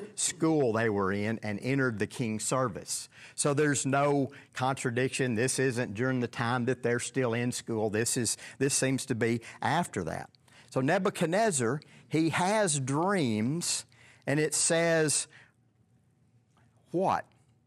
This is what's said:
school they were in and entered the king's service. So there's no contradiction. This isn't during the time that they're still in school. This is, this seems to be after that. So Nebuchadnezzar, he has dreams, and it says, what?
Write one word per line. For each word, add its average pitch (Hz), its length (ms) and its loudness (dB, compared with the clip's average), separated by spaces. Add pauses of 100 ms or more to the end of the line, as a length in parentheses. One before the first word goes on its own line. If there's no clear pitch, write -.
(140)
school 151 580 2
they 113 160 2
were 98 240 2
in 104 300 -2
and 104 200 -4
entered 131 360 0
the - 80 0
king's 110 380 -4
service. - 640 -4 (260)
So 147 180 0
there's 143 320 2
no 139 460 2 (220)
contradiction. 127 800 0
This 120 240 0
isn't 127 360 0
during 127 260 0
the 117 80 -2
time 120 360 -2
that 123 180 -2
they're 120 160 2
still 120 360 -2
in 120 180 0
school. 110 380 -2
This 110 260 0
is, 117 200 0 (220)
this 135 160 0
seems 131 320 0
to 123 80 -2
be 117 280 0 (180)
after 135 440 0
that. 82 260 -8 (400)
So 135 100 -2
Nebuchadnezzar, 160 1000 0 (280)
he 160 220 2
has 180 500 2
dreams, 143 1040 0 (420)
and 143 140 2
it 151 140 0
says, 165 720 2 (1600)
what? 165 340 0 (420)